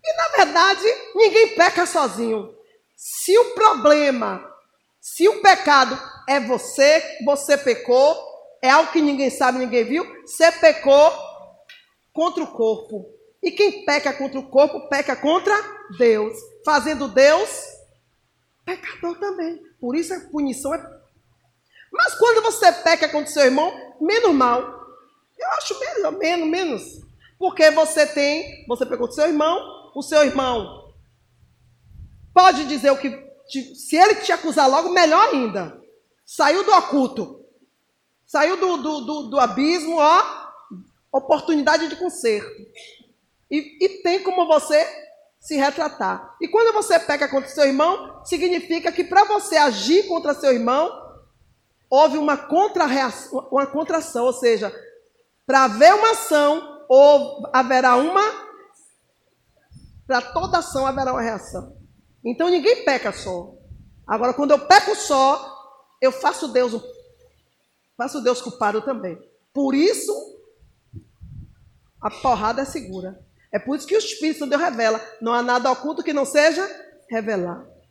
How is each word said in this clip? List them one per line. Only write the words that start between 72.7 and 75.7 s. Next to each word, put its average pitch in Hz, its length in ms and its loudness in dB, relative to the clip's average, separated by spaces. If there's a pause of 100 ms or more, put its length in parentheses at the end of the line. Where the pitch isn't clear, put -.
É 208 60 -4
por 262 180 -4
isso - 100 -12
que 359 80 -2
o 440 40 2
Espírito 311 420 -4
Santo 277 100 -8
Deus 294 120 0
revela. 226 380 -2 (200)
Não 226 120 -4
há 240 80 0
nada 247 300 0